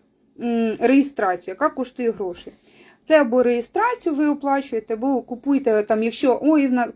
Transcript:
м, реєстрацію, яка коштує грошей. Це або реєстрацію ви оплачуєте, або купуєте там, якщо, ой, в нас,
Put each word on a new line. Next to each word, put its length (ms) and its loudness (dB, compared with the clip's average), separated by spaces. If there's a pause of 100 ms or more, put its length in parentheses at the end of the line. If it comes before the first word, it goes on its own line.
(420)
м, 380 -2
реєстрацію, 720 0
яка 160 -2
коштує 420 -4
грошей. 420 -10 (520)
Це 160 4
або 220 2
реєстрацію 720 -2
ви 120 0
оплачуєте, 680 -2
або 280 -2
купуєте 600 0
там, 200 0
якщо, 400 0
ой, 240 4
в 60 0
нас, 240 0